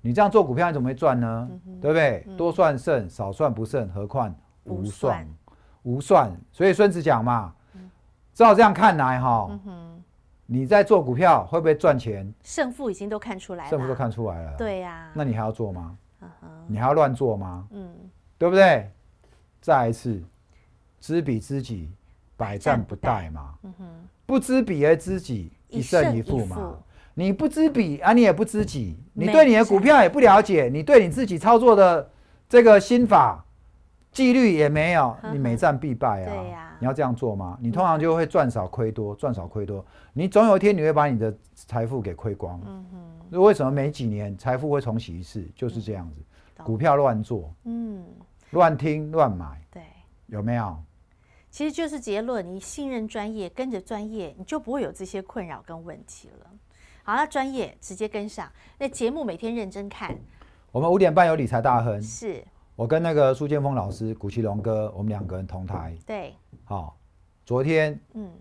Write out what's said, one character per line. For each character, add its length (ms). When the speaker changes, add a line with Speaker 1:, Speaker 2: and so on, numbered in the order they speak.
Speaker 1:
你 120
这 80
样 100
做 140
股 80
票 160
你 60
怎 80
么 60
会 60
赚 240
呢？ 320
Speaker 2:
嗯 160
哼。 140
Speaker 1:
对 100
不 40
对？ 320
Speaker 2:
嗯。 100
Speaker 1:
多 160
算 260
胜， 300
少 240
算 200
不 120
胜， 260
何 160
况 280
无 200
算？ 0
Speaker 2:
无 0
算。 440
Speaker 1:
无 160
算。 400
所 140
以 60
孙 180
子 120
讲 220
嘛， 300
Speaker 2:
嗯。 160
Speaker 1:
照 200
这 80
样 120
看 220
来 240
哈， 300
Speaker 2:
嗯 140
哼。 380
Speaker 1:
你 200
在 180
做 180
股 120
票 320
会 120
不 60
会 100
赚 240
钱？ 320
Speaker 2:
胜 280
负 200
已 40
经 140
都 100
看 200
出 160
来 100
了。 60
Speaker 1:
胜 100
负 80
都 60
看 160
出 180
来 140
了。 160
Speaker 2:
对 220
呀。 340
Speaker 1:
那 100
你 80
还 80
要 100
做 220
吗？ 240
Speaker 2:
嗯 80
哼。 80
Speaker 1:
你 120
还 80
要 60
乱 220
做 220
吗？ 340
Speaker 2:
嗯。 240
Speaker 1:
对 140
不 40
对？ 360
再 160
来 120
一 40
次， 300
知 220
彼 180
知 220
己， 280
百 220
战 240
不 140
殆 40
嘛。 20
Speaker 2:
百 200
战 100
不 60
殆。 320
嗯 80
哼。 300
Speaker 1:
不 140
知 240
彼 240
而 100
知 240
己， 320
一 140
胜 340
一 60
负 160
嘛。 60
Speaker 2:
一 40
胜 200
一 40
负。 40
Speaker 1:
你 180
不 140
知 220
彼 300
啊， 140
你 100
也 100
不 100
知 220
己， 320
Speaker 2:
没 140
Speaker 1:
你 60
对 120
你 100
的 100
股 140
票 240
也 60
不 120
了 200
解， 320
你 100
对 220
你 80
自 140
己 120
操 200
作 180
的 340
这 140
个 180
心 260
法、 380
纪 220
律 240
也 100
没 260
有， 300
Speaker 2:
嗯 80
哼。 40
Speaker 1:
你 40
每 160
战 240
必 160
败 300
啊。 0
Speaker 2:
对 260
呀。 180
Speaker 1:
你 80
要 60
这 100
样 120
做 220
吗？ 240
你 100
通 140
常 160
就 160
会 100
赚 240
少 160
亏 240
多， 240
赚 180
少 140
亏 200
多， 180
你 120
总 200
有 100
一 20
天 180
你 40
会 120
把 140
你 120
的 140
财 320
富 140
给 140
亏 200
光。 300
Speaker 2:
嗯 260
哼。 520
Speaker 1:
为 100
什 120
么 60
每 200
几 160
年 320
财 180
富 140
会 100
重 180
洗 220
一 20
次？ 320
就 140
是 140
这 100
样 180
子， 80
Speaker 2:
嗯。 60
懂。 100
Speaker 1:
股 120
票 180
乱 260
做， 320
Speaker 2:
嗯。 380
Speaker 1:
乱 260
听 360
乱 180
买， 300
Speaker 2:
对。 120
Speaker 1:
有 160
没 120
有？ 220
Speaker 2:
其 140
实 60
就 160
是 140
结 220
论： 220
你 140
信 320
任 160
专 260
业， 180
跟 200
着 80
专 320
业， 280
你 60
就 140
不 140
会 80
有 100
这 140
些 160
困 260
扰 200
跟 180
问 220
题 240
了。 60
好， 100
那 120
专 260
业 280
直 140
接 140
跟 200
上。 200
那 100
节 220
目 120
每 140
天 180
认 160
真 180
看。 280
Speaker 1:
我 100
们 100
五 80
点 160
半 120
有 100
理 100
财 140
大 220
亨。 200
Speaker 2:
是。 400
Speaker 1:
我 120
跟 160
那 100
个 220
苏 120
建 160
峰 120
老 160
师、 240
古 160
奇 100
龙 220
哥， 340
我 60
们 60
两 180
个 100
人 100
同 200
台。 280
Speaker 2:
对。 280
Speaker 1:
好， 320
昨 180
天 380
Speaker 2:
嗯。 160